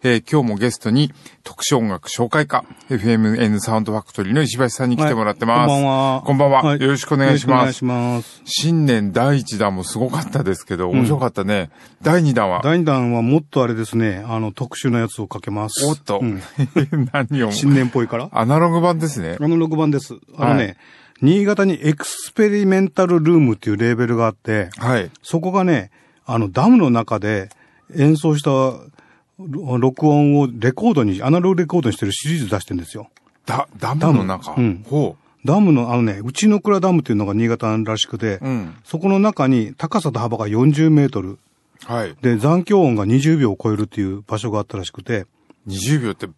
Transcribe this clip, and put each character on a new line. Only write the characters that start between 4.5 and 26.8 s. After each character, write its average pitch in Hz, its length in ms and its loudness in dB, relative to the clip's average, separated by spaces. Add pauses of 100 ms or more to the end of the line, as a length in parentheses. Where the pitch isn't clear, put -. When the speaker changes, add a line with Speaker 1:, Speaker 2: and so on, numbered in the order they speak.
Speaker 1:
橋 127 140 0
さ 131 160 -4
ん 123 40 0
に 120 60 0
来 156 100 0
て 151 80 0
も 113 100 -2
ら 104 80 0
っ - 40 -6
て 117 100 -4
ま 120 220 4
す。 - 20 2
Speaker 2:
は 135 540 0
い、 - 20 -6
こ 143 60 0
ん 135 60 2
ば 143 80 4
ん 139 40 4
は。 131 120 4
Speaker 1:
こ - 20 0
ん - 0 -
ば - 0 -
ん - 0 -
は。 151 60 4
Speaker 2:
は 143 60 2
い。 135 40 -4
Speaker 1:
よ 131 80 2
ろ 139 80 2
し - 80 -6
く - 100 -2
お - 40 2
願 135 180 4
い - 20 0
し 123 80 -4
ま 127 120 4
す。 - 20 4
Speaker 2:
よ 131 60 2
ろ 131 60 -2
し - 80 -10
く 127 40 -6
お 123 40 0
願 123 300 -2
い 117 40 -6
し - 20 -12
ま - 160 -20
す。 - 60 -20
Speaker 1:
新 160 380 0
年 110 280 2
第 131 260 2
一 107 200 -6
弾 101 180 0
も 92 80 -8
す - 140 -10
ご 123 120 -2
か 151 100 -4
っ - 100 -8
た - 120 -2
で 92 140 -2
す - 100 -16
け 95 100 -6
ど、 87 140 -2
Speaker 2:
う - 40 -2
ん。 - 20 4
Speaker 1:
面 127 80 4
白 139 140 0
か 131 80 0
っ 117 40 0
た 98 140 -6
ね。 98 260 -2 (320)
第 170 200 4
二 143 120 2
弾 104 160 2
は？ 90 140 -2
Speaker 2:
第 160 160 2
二 165 40 0
弾 127 280 0
は 117 100 0
も 131 160 2
っ 165 100 0
と 135 140 0
あ 120 60 2
れ 120 60 -2
で 113 100 -6
す 117 120 -6
ね、 107 300 -2
あ 113 140 -6
の、 110 100 -4
特 - 260 -10
殊 131 140 -4
な 120 80 0
や 117 80 -2
つ 110 160 -10
を 98 60 -10
か 101 120 -12
け 101 120 -10
ま 104 160 -6
す。 135 180 -4
Speaker 1:
お 151 60 0
っ 147 100 -6
と。 101 180 -4
Speaker 2:
う 127 40 -2
ん。 101 160 -4 (340)
Speaker 1:
<laughs> 139 380 -2
何 135 320 -2
を？ 107 80 -2
Speaker 2:
新 135 220 2
年 131 120 4
っ 120 40 -4
ぽ 123 120 0
い 113 60 -2
か 117 80 -6
ら。 123 160 -6
Speaker 1:
ア 113 120 0
ナ 139 140 2
ロ 170 120 4
グ 170 100 2
版 170 180 2
で 160 80 -2
す 131 140 -6
ね。 85 200 -6
Speaker 2:
ア 147 60 0
ナ 165 100 2
ロ 165 120 0
グ 156 80 -4
版 151 160 2
で 139 80 0
す。 127 140 -16 (220)
あ 120 120 0
の 117 60 2
ね、 117 100 2
Speaker 1:
は 98 60 -6
い。 90 60 -16 (460)
Speaker 2:
新 180 220 4
潟 202 200 2
に 185 160 0
エ 151 140 2
ク 147 100 -10
ス - 280 -12
ペ 214 180 2
リ 208 160 2
メ 190 140 4
ン 190 80 2
タ 185 180 0
ル 175 140 2
ル 165 160 4
ー - 20 8
ム 127 160 4
っ - 20 -8
て - 140 -6
い 104 40 2
う - 20 -4
レ 117 160 2
ー 117 40 0
ベ 120 120 0
ル 117 80 0
が 113 100 2
あ 110 60 0
っ - 20 -12
て、 107 420 -4
Speaker 1:
は 123 220 0
い。 90 120 -4 (120)
Speaker 2:
そ - 180 -4
こ 180 120 -6
が 190 100 2
ね、 143 300 0 (340)
あ 117 100 -4
の、 107 140 -2
ダ 127 180 2
ム 247 80 8
の 165 140 4